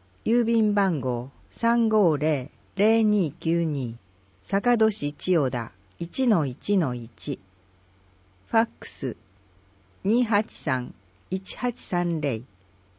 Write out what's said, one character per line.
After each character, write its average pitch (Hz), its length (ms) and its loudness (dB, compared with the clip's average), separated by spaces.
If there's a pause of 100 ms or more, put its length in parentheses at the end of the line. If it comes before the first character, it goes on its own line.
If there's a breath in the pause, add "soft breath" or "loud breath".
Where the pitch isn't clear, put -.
(240)
郵 240 200 2
便 220 300 2
番 190 260 0
号 123 300 -4 (200)
三 233 380 0
五 202 280 4
零 139 340 -2 (260)
零 220 340 4
二 190 220 2
九 170 320 0
二、 135 320 -4 (500)
坂 220 320 2
戸 220 120 4
市 147 220 -4
千 - 200 -4
代 147 180 2
田 120 220 -6 (260)
一 247 300 -2
の 170 180 2
一 135 300 -2
の 143 180 0
一、 - 460 -8 (1080)
フ - 100 -2
ァ 226 60 4
ッ 233 60 -4 (100)
ク - 100 -16
ス - 280 -8 (880)
二 233 200 2
八 220 300 0
三 127 400 -6 (360)
一 190 260 -6
八 247 260 -4
三 175 380 -2
零、 131 240 -4 (540)